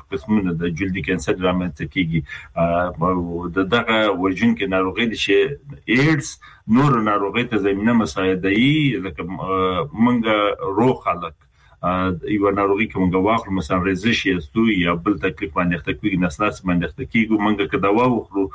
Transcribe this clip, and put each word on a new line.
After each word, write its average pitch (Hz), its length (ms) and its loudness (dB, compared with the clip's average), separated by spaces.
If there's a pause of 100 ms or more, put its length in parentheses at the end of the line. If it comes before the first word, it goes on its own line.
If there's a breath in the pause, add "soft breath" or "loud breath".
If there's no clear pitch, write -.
(100)
قسمونه، 98 420 0
د 82 140 -2
جلدي 92 360 -4
کانسر 92 340 -2
رامنځته 90 480 -2
کېږي. 82 360 -2 (340 loud breath)
آ، 85 100 0 (240)
او 87 600 -2
د 87 100 -4
دغه 113 400 0 (100)
وژونکې 98 580 0
ناروغۍ 95 400 -2
دي 107 100 -4
چې 98 180 -2 (520)
ایډز 139 420 2 (400 loud breath)
نورو 120 340 4
ناروغۍ 104 420 0
ته 110 120 -2
زمینه 98 360 2
مساعده 95 560 2
یي، 131 480 4
لکه، 90 260 -8
آ، 92 600 -2
مونږ 113 440 2 (340)
روغ 107 440 0
خلک، 87 300 -4 (480 soft breath)
آ، 90 280 0 (180)
یوه 101 220 2
ناروغي 98 360 2
که 104 140 -8
مونږ 90 140 2
واخلو، 98 400 0
مثلاً 90 300 -2
رزش 95 420 0
یا 92 140 0
سوی 110 400 0
یا 87 140 0
بل 90 240 -2
تکلیف 95 340 -4
باندې 90 220 0
اخته 90 180 -4
کېږو، 95 260 -2
نس 87 220 -2
ناستي 104 280 -2
باندې 87 160 0
اخته - 200 -8
کېږو، 110 360 0
مونږ 101 300 0
که 101 80 -2
دوا 104 280 4
وخورو 101 480 0